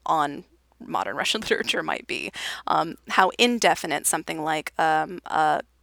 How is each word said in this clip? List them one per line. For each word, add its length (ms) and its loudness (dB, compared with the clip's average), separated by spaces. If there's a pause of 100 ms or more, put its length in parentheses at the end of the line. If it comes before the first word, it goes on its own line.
on 380 0 (400)
modern 320 -4
Russian 260 -2
<laughs> 80 -8
literature 340 0
might 240 -4
be, 240 -8 (360)
um, 280 0 (140)
how 280 4
indefinite 680 2
something 380 -2
like, 360 -2
um, 480 0
a 340 2 (220)